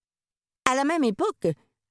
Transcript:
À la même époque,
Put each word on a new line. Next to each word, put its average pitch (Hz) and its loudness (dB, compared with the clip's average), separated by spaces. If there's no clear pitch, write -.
À 254 0
la 277 0
même 311 0
époque, 247 -2